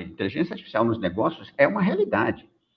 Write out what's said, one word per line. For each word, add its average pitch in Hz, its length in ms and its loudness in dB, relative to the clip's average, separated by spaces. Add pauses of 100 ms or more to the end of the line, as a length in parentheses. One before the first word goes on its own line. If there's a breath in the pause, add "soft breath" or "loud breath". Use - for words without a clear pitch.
inteligência 98 520 -4
artificial - 320 -2
nos 113 160 0
negócios 101 560 -2
é 139 100 6
uma 208 140 0
realidade. 175 680 0 (300)